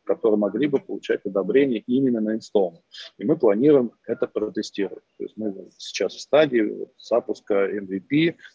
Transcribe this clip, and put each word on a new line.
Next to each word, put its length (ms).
которые 340
могли 280
бы 140
получать 440
одобрение 640
именно 340
на 140
инсталмент. 480
И 80
мы 120
планируем 560
это 200
протестировать. 800
То 60
есть 120
мы 180
сейчас 360
в 60
стадии 420
вот 260
запуска 560
M 320
V 140
P 340